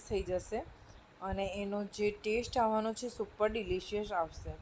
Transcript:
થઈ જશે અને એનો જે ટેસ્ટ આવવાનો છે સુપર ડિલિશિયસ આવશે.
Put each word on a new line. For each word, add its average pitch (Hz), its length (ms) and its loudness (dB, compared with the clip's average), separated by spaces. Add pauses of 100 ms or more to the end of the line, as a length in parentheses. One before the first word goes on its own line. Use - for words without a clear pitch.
થઈ 196 140 0
જશે 180 420 -2 (560)
અને 190 240 0
એનો 202 380 -2
જે 208 280 2
ટેસ્ટ 220 460 0
આવવાનો 220 360 4
છે 240 160 -4
સુપર 214 400 0
ડિલિશિયસ 208 640 -2
આવશે. 160 500 -2